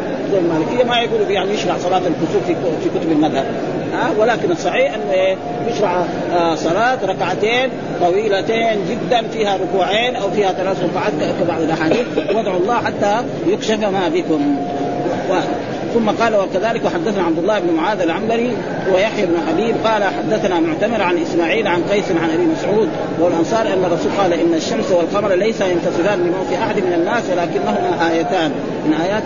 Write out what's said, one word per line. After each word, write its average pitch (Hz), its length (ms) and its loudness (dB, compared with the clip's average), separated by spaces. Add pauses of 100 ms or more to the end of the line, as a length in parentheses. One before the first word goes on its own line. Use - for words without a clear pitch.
(320)
زي 196 60 2
المالكية 180 460 2
ما 240 160 2
يقولوا 220 300 0
يعني 196 240 0
يشرع 180 240 0
صلاة 175 200 0
الكسوف 175 500 0
في 175 60 2
ك-، 160 300 -2
في 180 160 0
كتب 165 120 0
المذهب. 143 340 2 (480)
ها، 214 160 0 (100)
ولكن 214 320 2
الصحيح 190 420 0
أن 214 180 -4
إيه؟ 190 240 2 (320)
يشرع، 180 360 0 (300)
آه، 170 220 2
صلاة 190 500 0
ركعتين 196 640 0 (320)
طويلتين 214 760 2 (120)
جدًا 226 440 0
فيها 202 240 0
ركوعين 190 580 0
أو 196 160 -2
فيها 202 200 2
ثلاث 185 320 -2
ركعات 180 280 -2
ك-، 180 320 -2
كبعض 165 180 0
الأحاديث، 160 440 2 (300)
"وادعوا 190 240 0
الله 214 160 2
حتى 208 480 0 (240)
يكشف 208 320 0
ما 190 340 0
بكم". 147 440 2 (720)
و-، - 360 -2 (260)
ثم 226 160 2
قال: 220 260 2
"وكذلك 202 500 0
وحدثنا 190 380 -2
عبد 165 140 0
الله 202 220 0
بن 175 140 0
معاذ 180 280 0
العنبري 220 500 0 (420)
ويحيى 208 320 2
بن 170 100 2 (140)
حبيب 208 260 2 (100)
قال 220 180 2
حدثنا 190 560 0
معتمر 202 420 0
عن 180 160 2
إسماعيل 170 500 0
عن 175 240 2
قيس 202 120 2 (200)
عن 165 60 0
أبي 165 160 2
مسعود 175 440 2 (300)
والأنصار 220 420 2
أن 190 240 0
الرسول 185 340 0
قال: 185 140 2
إن 170 200 2
الشمس 180 380 -2
والقمر 190 440 2
ليس 208 260 0
ينكسفان 180 580 0
لموت 180 440 0
أحد 214 120 0
من 185 180 0
الناس، 196 360 0
ولكنهما 175 800 0
آيتان 165 400 0 (340)
من 156 80 4
آيات 190 320 0